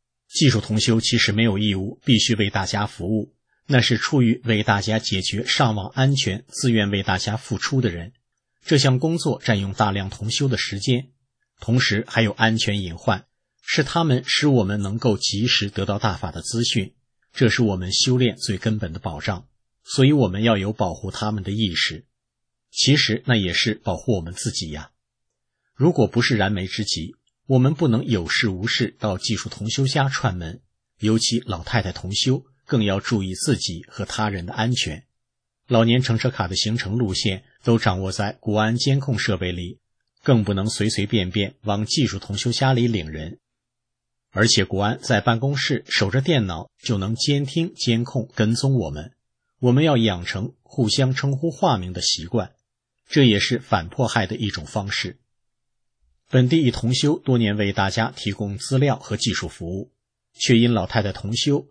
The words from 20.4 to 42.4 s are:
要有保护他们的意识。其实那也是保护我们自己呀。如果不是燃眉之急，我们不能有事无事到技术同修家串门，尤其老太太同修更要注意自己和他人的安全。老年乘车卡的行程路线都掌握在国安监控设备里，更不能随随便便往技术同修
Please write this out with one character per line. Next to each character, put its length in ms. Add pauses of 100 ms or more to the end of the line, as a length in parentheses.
要 160
有 160
保 180
护 180
他 220
们 100
的 100
意 220
识。 300 (640)
其 260
实 280
那 120
也 180
是 200
保 220
护 200
我 40
们 140
自 160
己 180
呀。 220 (840)
如 180
果 140
不 140
是 160
燃 160
眉 140
之 180
急， 300 (320)
我 120
们 140
不 160
能 160
有 240
事 220
无 160
事 320
到 180
技 200
术 120
同 220
修 160
家 220
串 280
门， 240 (380)
尤 200
其 280
老 160
太 180
太 120
同 200
修 320 (220)
更 180
要 160
注 220
意 120
自 220
己 320
和 160
他 240
人 160
的 80
安 200
全。 340 (600)
老 180
年 180
乘 160
车 120
卡 180
的 80
行 200
程 220
路 160
线 300 (180)
都 160
掌 240
握 80
在 220
国 260
安 180
监 220
控 200
设 200
备 140
里， 260 (460)
更 180
不 100
能 140
随 240
随 160
便 240
便 320
往 240
技 200
术 120
同 180
修 140